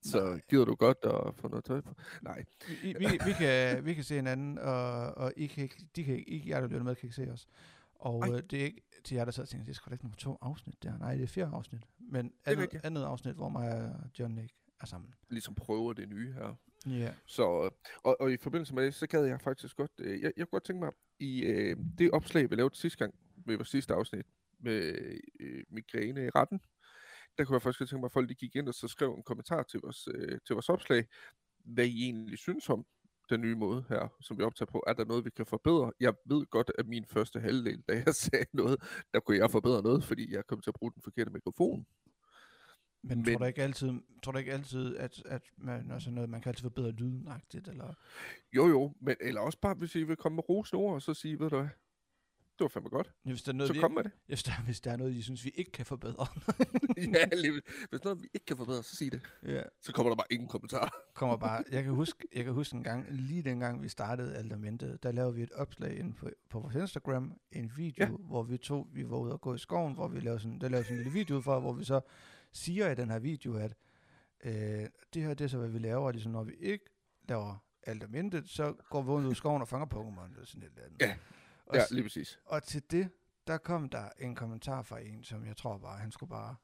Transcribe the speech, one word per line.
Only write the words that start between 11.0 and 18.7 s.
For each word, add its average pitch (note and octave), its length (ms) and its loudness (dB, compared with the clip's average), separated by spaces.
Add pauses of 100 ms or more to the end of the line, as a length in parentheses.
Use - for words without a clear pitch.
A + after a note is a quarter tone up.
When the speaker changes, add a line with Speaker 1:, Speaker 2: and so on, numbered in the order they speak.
Speaker 2:
det C3+ 80 0
er B2+ 40 -2
fjerde E3 280 -4
afsnit. A#2 260 -10 (180)
Men C3+ 260 -4
Speaker 1:
Det A#2+ 60 -8 (140)
er C#3 60 4
Speaker 2:
andet, D3 120 4
Speaker 1:
rigtigt. D#3 220 -6
Speaker 2:
andet D#3 180 -2
afsnit, C3+ 320 -4
hvor - 140 -6
mig A#2 340 -2
og A2+ 80 -6 (280)
John A#2 180 -4
ikke A2+ 180 -10 (260)
er - 40 -12
sammen. F2+ 280 -14 (160)
Speaker 1:
Ligesom A2 260 -8
prøver A2+ 380 0
det G2+ 160 -8
nye A#2 240 -6
her. A#2 220 -8 (300)
Speaker 2:
Ja. B2 260 -2 (140)
Speaker 1:
Så, F2 400 4
øh, F#2+ 60 0 (320)
og, B2+ 180 8
og C3+ 100 4
i B2 60 2
forbindelse C#3+ 380 -2